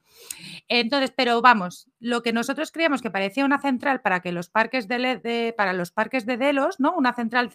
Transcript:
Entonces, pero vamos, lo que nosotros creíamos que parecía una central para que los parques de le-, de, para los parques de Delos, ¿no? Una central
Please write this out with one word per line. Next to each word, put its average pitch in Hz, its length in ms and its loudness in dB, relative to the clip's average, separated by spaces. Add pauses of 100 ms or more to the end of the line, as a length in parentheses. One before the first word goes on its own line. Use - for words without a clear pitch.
(680)
Entonces, 240 480 0
pero 240 260 2
vamos, 214 480 4 (100)
lo 240 220 -2
que 233 120 -2
nosotros 262 380 -2
creíamos 311 300 0
que 208 100 -6
parecía 196 340 0
una 277 140 2
central 262 420 -2
para 185 200 2
que 180 100 -6
los 175 180 -6
parques 220 380 0
de 240 120 -2
le-, 254 180 0
de, 233 380 -2
para 196 180 0
los 175 180 -4
parques 214 340 -2
de 247 120 -2
Delos, 277 420 0
¿no? 302 160 2
Una 254 180 2
central 240 420 -2